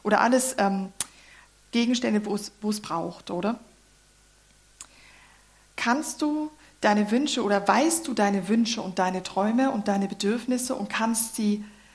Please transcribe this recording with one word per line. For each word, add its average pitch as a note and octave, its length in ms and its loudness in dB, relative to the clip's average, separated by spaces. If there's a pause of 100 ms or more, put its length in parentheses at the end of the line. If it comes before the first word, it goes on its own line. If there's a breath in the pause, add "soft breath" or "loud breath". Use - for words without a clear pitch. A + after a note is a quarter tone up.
oder G#3 180 4
alles, B3+ 360 4
ähm, G3 360 0 (760 loud breath)
Gegenstände, A#3 540 2
wo G#3 100 -2
es, G#3 160 -6 (100)
wo G#3+ 80 -2
es G#3 120 -2
braucht, E3+ 480 -6
oder? G3 300 -4 (2250 soft breath)
Kannst C#4 460 -2
du D4+ 280 -2 (320 loud breath)
deine G#3 300 4
Wünsche C4 320 0
oder G3+ 240 2
weißt C#4+ 400 2
du C4 60 -4
deine G3+ 340 0
Wünsche A3+ 340 2
und F#3 180 -6
deine F#3 240 0
Träume A3+ 480 0
und G#3 160 -2
deine G3 200 0
Bedürfnisse A#3+ 680 -2
und G3+ 140 -6
kannst A3 460 -2
sie G#3 280 0 (320 loud breath)